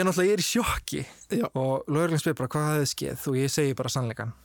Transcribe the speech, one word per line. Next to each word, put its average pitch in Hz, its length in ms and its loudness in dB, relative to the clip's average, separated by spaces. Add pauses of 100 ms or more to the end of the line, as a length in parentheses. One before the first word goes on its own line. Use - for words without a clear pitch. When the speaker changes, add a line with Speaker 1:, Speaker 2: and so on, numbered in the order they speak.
Speaker 1:
er 185 80 4
náttúrulega, 180 180 4
ég 202 60 4
er 202 100 2
í - 60 -2
sjokki. - 560 -2 (260)
Speaker 2:
Já. 233 240 0
Speaker 1:
Og 131 320 0
lögreglan 160 320 2
spyr 156 160 0
bara, 131 140 -2
"Hvað 151 240 0
hafði 147 180 2
skeð?" 139 380 -6
Og 139 80 2
ég 135 160 2
segi 139 240 2
bara 127 120 -4
sannleikann. 113 440 -4 (120)